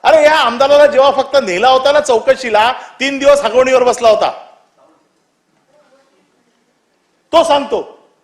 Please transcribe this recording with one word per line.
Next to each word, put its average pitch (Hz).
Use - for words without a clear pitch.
अरे, 302
या 302
आमदाराला 277
जेव्हा 277
फक्त 269
नेला 202
होता 262
ना 294
चौकशीला, 240
तीन 277
दिवस 285
हगवणीवर 254
बसला 233
होता, 175
तो 320
सांगतो. 262